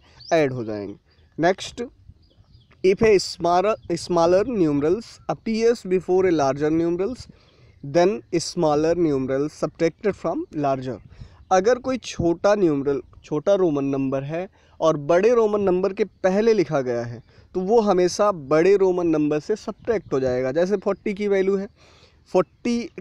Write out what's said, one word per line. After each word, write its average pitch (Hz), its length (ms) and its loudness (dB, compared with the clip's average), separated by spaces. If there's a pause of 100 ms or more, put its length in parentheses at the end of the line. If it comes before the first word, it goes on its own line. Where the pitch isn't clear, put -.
(320)
ऐड 151 200 2
हो 123 120 -6
जाएंगे। 104 300 -10 (440)
Next, 180 440 -2 (1000)
if 190 180 2
a 214 160 6
smaller, 180 560 0 (200)
smaller 175 500 2
numerals 175 640 0 (220)
appears 226 520 0
before 185 440 0
a 180 60 2
larger 143 380 0
numerals, 170 580 -4 (560)
then 175 380 2 (160)
smaller 156 560 0
numerals 143 580 -2
subtracted 165 640 -4
from 190 240 -6 (160)
larger। 135 400 -4 (560)
अगर 196 260 4
कोई 254 200 -4
छोटा 170 560 0
numeral, 143 480 0 (220)
छोटा 151 300 0
Roman 165 300 0
number 135 380 -2
है 165 260 -8 (320)
और 156 160 2
बड़े 170 380 2
Roman 208 260 2
number 190 320 0
के 214 120 -2
पहले 202 500 0
लिखा 156 260 0
गया 120 220 -4
है, 117 200 -12 (320)
तो 180 60 -4
वो 208 200 4
हमेशा 202 520 2
बड़े 160 440 2
Roman 180 300 2
number 151 340 0
से 214 160 -6
subtract - 560 -6
हो 139 80 0
जाएगा। 127 320 -2
जैसे 180 240 0
फ़ोर्टी 196 380 -4
की 202 140 -4
value 196 280 2
है, 196 120 -6 (640)
फ़ोर्टी 233 580 -2 (100)